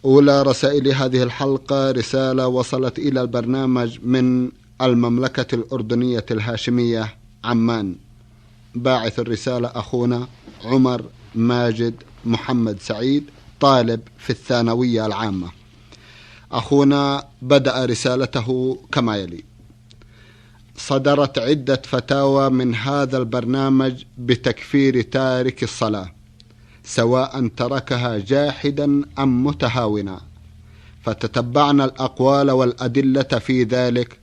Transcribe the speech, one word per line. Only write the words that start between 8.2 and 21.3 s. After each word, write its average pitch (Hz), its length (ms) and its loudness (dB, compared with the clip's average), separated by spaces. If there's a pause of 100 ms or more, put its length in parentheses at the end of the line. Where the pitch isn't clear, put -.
باعث 120 440 0
الرسالة 117 480 -4
أخونا 123 600 -2 (380)
عمر 123 400 2 (300)
ماجد 117 580 0 (320)
محمد 117 540 -2
سعيد، 131 440 -2 (360)
طالب 120 400 4 (180)
في - 120 -16
الثانوية 117 760 0
العامة. 98 440 -4 (1000)
أخونا 139 720 2 (180)
بدأ 131 440 2
رسالته 127 920 -2 (140)
كما 117 260 -2
يلي: 87 260 -10 (1300)
صدرت 139 600 0